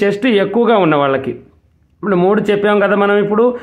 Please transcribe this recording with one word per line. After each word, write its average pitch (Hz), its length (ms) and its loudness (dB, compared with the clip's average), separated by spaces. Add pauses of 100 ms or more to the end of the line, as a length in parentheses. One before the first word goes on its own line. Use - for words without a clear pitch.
చెస్ట్ 202 220 -2
ఎక్కువగా 214 520 0
ఉన్న 160 180 2
వాళ్ళకి, 135 360 -2
ఇప్పుడు - 840 -10
మూడు 196 260 0
చెప్పాం 208 380 0
కదా 196 160 0
మనం. 202 220 2
ఇప్పుడు, 220 460 0